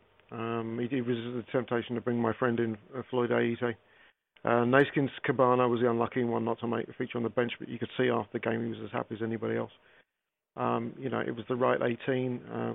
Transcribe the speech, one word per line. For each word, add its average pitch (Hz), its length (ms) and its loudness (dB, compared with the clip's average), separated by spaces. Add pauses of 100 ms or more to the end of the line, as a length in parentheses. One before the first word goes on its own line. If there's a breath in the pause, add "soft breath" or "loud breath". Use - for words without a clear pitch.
(320)
Um, 113 480 -6
he, 123 80 -2
he 131 140 -2
resisted 120 340 -4
the 117 160 -8
temptation 120 440 -2
to 113 60 -4
bring 120 200 0
my 113 120 2
friend 117 280 0
in, 113 160 -2 (200)
uh, 123 120 -8
Floyd 120 220 2
Ayite. 120 440 2 (720 soft breath)
Uh, 120 180 6
Neeskens 135 460 4 (140)
Cabana 127 440 4
was 117 140 2
the 123 80 4
unlucky 117 340 0
one 117 220 0
not 113 160 -2
to 117 60 -4
make 117 200 -2
the 120 60 -16
feature 123 240 -6
on 117 60 -2
the 113 60 0
bench, 120 300 0
but - 80 -10
you 123 100 -8
could - 200 -6
see 127 120 4
after 117 240 0
the 120 60 -4
game 113 240 -2
he 117 60 -4
was 110 160 -8
as 107 60 -12
happy 120 240 -6
as 104 60 -6
anybody 113 360 -2
else. 113 140 -4 (840 soft breath)
Um, 120 420 -2
you 131 120 -6
know, 113 100 -2
it 127 160 -4
was 113 140 -10
the 127 60 0
right 123 260 2
eighteen, 127 600 -2 (120)
uh, 117 220 -4